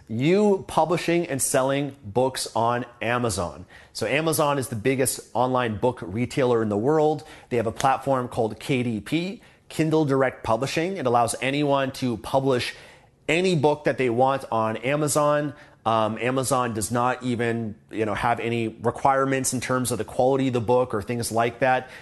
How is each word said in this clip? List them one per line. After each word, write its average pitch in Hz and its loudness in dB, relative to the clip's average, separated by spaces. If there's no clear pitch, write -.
you 190 2
publishing 170 0
and 135 -4
selling 139 0
books 127 -2
on 120 0
Amazon. 95 -2
So 110 -4
Amazon 143 0
is 127 -4
the 120 -6
biggest 127 0
online 123 0
book 123 -2
retailer 120 0
in 110 0
the 104 0
world. 151 2
They 123 -2
have 110 0
a 110 -2
platform 131 0
called 110 -2
K 131 0
D 117 -2
P, 175 -4
Kindle 156 2
Direct 135 2
Publishing. 160 0
It 147 -6
allows 120 2
anyone 139 0
to 120 -4
publish 135 0
any 180 2
book 147 2
that 139 0
they 131 2
want 131 2
on 110 0
Amazon. 147 0
Um, 110 2
Amazon 123 0
does 104 -4
not 123 0
even, 117 -2
you 107 -2
know, 104 -2
have 110 0
any 117 -2
requirements 135 0
in 123 -2
terms 127 -2
of 120 -2
the 104 -4
quality 135 0
of 123 0
the 123 0
book 123 2
or 104 -4
things 120 -6
like 117 0
that. 127 2